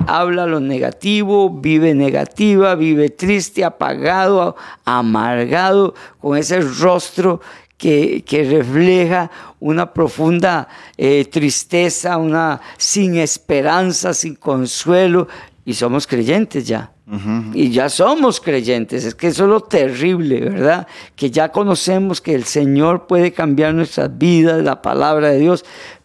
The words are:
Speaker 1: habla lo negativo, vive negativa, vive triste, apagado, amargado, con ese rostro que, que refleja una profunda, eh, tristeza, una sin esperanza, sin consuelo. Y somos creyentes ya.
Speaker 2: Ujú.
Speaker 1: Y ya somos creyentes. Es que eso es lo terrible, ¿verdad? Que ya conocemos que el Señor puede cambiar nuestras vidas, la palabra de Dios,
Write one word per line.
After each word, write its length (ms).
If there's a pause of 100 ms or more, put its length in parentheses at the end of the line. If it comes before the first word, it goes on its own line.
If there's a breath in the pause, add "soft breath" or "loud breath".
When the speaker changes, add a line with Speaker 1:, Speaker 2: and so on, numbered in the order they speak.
Speaker 1:
habla 400
lo 140
negativo, 880
vive 460
negativa, 800
vive 340
triste, 560
apagado, 920 (300 loud breath)
amargado, 1080 (260 loud breath)
con 160
ese 240
rostro 800 (340 loud breath)
que, 480
que 200
refleja 880 (280 loud breath)
una 320
profunda, 760 (280 loud breath)
eh, 300
tristeza, 920
una 440 (160 loud breath)
sin 400
esperanza, 960
sin 220
consuelo. 920 (380 loud breath)
Y 80
somos 320
creyentes 640
ya. 240 (160)
Speaker 2:
Ujú. 480
Speaker 1:
Y 160
ya 180
somos 500
creyentes. 680
Es 100
que 120
eso 180
es 40
lo 120
terrible, 800
¿verdad? 440 (300 loud breath)
Que 160
ya 200
conocemos 680
que 140
el 80
Señor 640
puede 240
cambiar 420
nuestras 420
vidas, 480
la 200
palabra 460
de 100
Dios, 260 (400 loud breath)